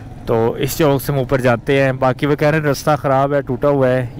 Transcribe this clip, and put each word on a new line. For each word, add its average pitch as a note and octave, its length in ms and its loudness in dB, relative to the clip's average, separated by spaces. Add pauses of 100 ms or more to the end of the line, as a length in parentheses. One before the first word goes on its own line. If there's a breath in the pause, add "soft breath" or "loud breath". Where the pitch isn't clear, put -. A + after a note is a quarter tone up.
(280 loud breath)
तो A#2 300 0
इस C#3 200 -4
चौक C#3 220 2
से D3+ 120 -4
हम C#3+ 80 -2
ऊपर C3 220 -2
जाते B2+ 380 2
हैं। C3 180 0
बाकी C3 280 0
वो C#3+ 100 2
कह D3+ 140 2
रहे D#3+ 100 0
हैं D3 60 -4
रास्ता D3 300 0
ख़राब C#3 380 0
है, C#3 80 0
टूटा B2+ 260 -2
हुआ C#3 200 2
है, B2+ 320 -2